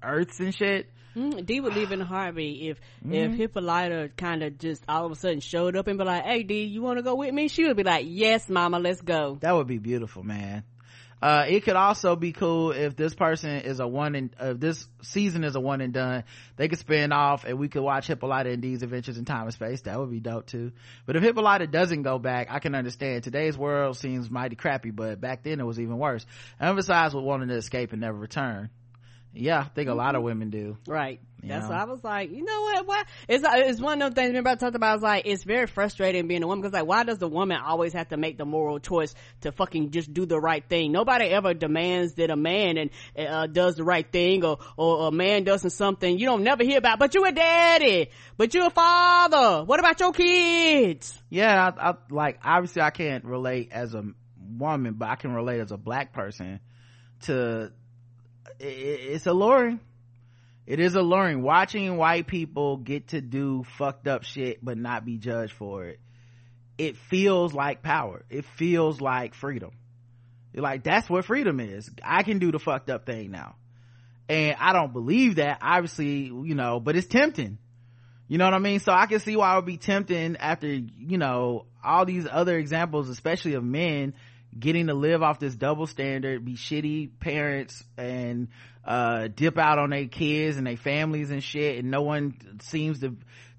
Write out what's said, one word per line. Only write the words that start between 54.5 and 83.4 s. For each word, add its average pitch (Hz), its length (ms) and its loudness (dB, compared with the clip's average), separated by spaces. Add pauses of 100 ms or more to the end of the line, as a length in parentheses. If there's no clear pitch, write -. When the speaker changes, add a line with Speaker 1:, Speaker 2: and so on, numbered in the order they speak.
Speaker 1:
but 110 160 -6
I 120 60 -2
can 127 180 -6
relate 120 260 -2
as 107 120 -6
a 104 60 -8
black 120 360 -6
person 98 460 -10 (640)
to, 117 480 -2 (920)
i-, - 20 -14
i-, 139 40 -8
it's 135 600 -6
alluring. 233 520 4 (840)
It 143 140 -2
is 180 160 4
alluring. 180 460 4
Watching 185 560 2
white 165 300 2
people 147 500 -2
get 135 320 -8
to 160 120 -4
do 131 420 -4 (140)
fucked 139 300 -4
up 135 160 -2
shit 127 400 -6
but 120 140 -6
not 120 280 -6
be 117 120 -6
judged 117 360 -4
for 98 320 -10
it, 85 140 -14 (800)
it 156 200 -4
feels 185 560 2
like 143 300 -4
power. 147 460 -2
It 139 160 -8
feels 165 560 0
like 127 320 -2
freedom. 127 380 -8 (840)
You're 135 100 -6
like, 135 200 -4
"That's 190 260 2
what 180 160 0
freedom 214 340 0
is. 104 300 -8 (140)
I 175 200 2
can 202 160 0
do 175 120 2
the 156 80 0
fucked 135 300 -2
up 120 160 -6
thing 110 260 -8
now." 67 240 -14 (760)
And 151 300 2
I 170 120 4
don't 156 220 2
believe 180 420 4
that, 147 260 2
obviously, 147 640 0
you 135 280 -6
know, 120 240 0
but 147 160 0
it's 180 120 0
tempting. 160 500 2 (720)
You 147 80 0
know 180 80 6
what 190 80 6
I 190 60 4
mean? 202 200 0
So 196 140 2
I 190 140 6
can 214 120 2
see 214 160 -4
why 196 180 4
it - 40 4
would 185 80 0
be 175 120 -8
tempting 180 600 -2
after, 156 300 -4
you 139 500 -6
know, 123 480 -2 (180)
all 175 220 4
these 180 240 -4
other 170 280 2
examples, 151 520 -2
especially 160 460 -4